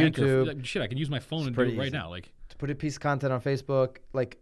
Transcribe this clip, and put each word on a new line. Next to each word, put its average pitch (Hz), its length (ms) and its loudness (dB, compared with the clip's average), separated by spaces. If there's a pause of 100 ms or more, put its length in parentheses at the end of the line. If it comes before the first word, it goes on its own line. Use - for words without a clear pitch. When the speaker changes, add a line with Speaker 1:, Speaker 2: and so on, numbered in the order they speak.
Speaker 1:
Anchor. 156 160 2
Speaker 2:
YouTube 131 260 4
Speaker 1:
Like, 143 180 -6
shit, - 160 -2
I 113 60 -2
can 120 100 -4
use 147 120 -2
my 139 100 -2
phone 160 220 -4
Speaker 2:
is 143 60 0
Speaker 1:
and 120 80 -2
do 120 60 2
Speaker 2:
pretty 120 140 2
Speaker 1:
it 117 40 -2
right 135 80 -2
Speaker 2:
easy. 139 100 -4
Speaker 1:
now. 85 120 -6
Like, 87 220 -12 (180)
Speaker 2:
to - 80 -20
put 139 120 -6
a 147 60 -4
piece 143 200 -4
of - 60 -14
content 139 300 2
on 123 100 0
Facebook, 135 560 0 (160)
like, 127 280 -2